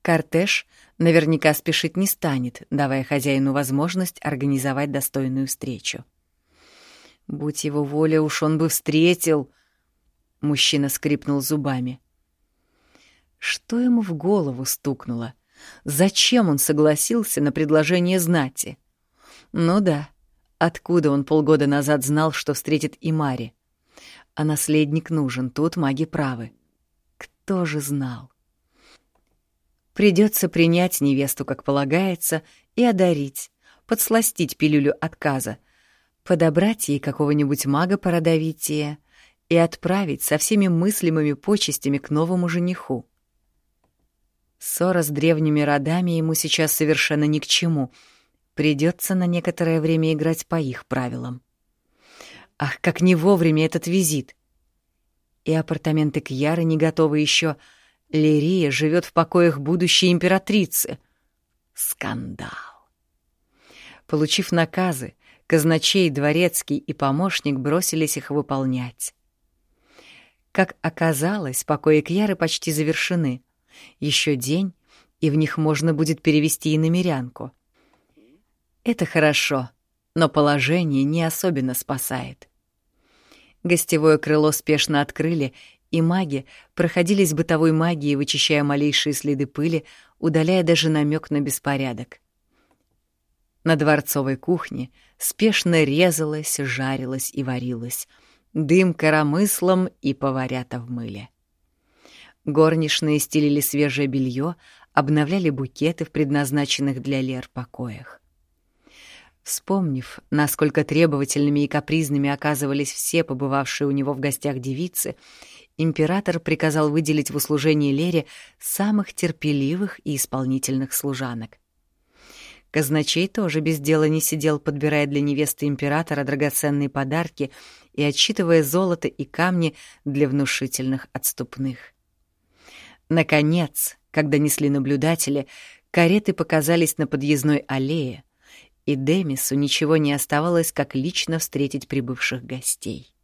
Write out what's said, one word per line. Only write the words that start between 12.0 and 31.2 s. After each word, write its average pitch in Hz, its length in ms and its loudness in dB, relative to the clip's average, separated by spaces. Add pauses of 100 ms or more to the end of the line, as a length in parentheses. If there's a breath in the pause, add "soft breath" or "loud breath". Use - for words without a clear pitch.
Что - 360 -4
ему 240 220 4
в 180 120 -2
голову 147 500 0
стукнуло? 123 680 -6 (480 loud breath)
Зачем 196 680 2
он 143 100 2
согласился 151 840 2
на 147 100 2
предложение 156 680 2
знати? 160 580 -2 (720 soft breath)
Ну 170 300 2
да, 147 300 0 (480)
откуда 165 520 0
он 139 140 0
полгода 151 420 2
назад 143 380 0
знал, 151 260 2
что - 240 -4
встретит 147 460 -4
Имари? 143 520 -2 (840 loud breath)
А 151 80 -2
наследник 151 680 0
нужен, 127 400 -2
тут 160 240 -2
маги 143 300 0
правы. 131 480 -6 (640)
Кто - 480 -4
же 151 160 -4
знал? 135 500 -6 (1600 soft breath)
Придётся 202 560 4
принять 170 520 2
невесту, 139 440 0